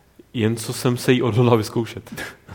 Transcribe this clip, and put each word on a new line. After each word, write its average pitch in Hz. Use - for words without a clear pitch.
jen 113
co 117
jsem 123
se -
jí 123
odhodlal 120
vyzkoušet? -